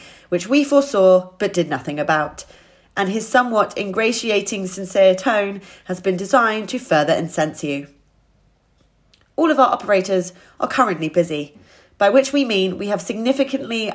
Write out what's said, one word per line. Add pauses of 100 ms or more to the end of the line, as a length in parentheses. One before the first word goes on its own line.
(300)
which
we
foresaw
but
did
nothing
about, (500)
and
his
somewhat
ingratiating
sincere
tone (240)
has
been
designed
to
further
incense
you. (1500)
All
of
our
operators (260)
are
currently
busy, (400)
by
which
we
mean
we
have
significantly